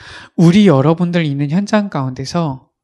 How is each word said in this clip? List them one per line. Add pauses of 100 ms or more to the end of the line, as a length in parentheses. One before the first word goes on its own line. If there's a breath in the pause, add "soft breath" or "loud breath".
(360 loud breath)
우리
여러분들
있는
현장
가운데서 (140)